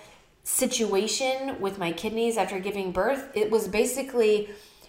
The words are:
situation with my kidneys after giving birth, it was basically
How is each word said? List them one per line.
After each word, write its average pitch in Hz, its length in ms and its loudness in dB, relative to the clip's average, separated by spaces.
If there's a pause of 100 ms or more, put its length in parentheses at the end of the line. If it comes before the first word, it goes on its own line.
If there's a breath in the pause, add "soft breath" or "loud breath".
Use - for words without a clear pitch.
(440 loud breath)
situation 247 1200 0
with 196 160 -2
my 170 140 -2
kidneys 220 460 -2
after 190 220 0
giving 196 320 -4
birth, 226 420 0
it 214 160 2
was 214 200 2
basically 220 800 2 (400 loud breath)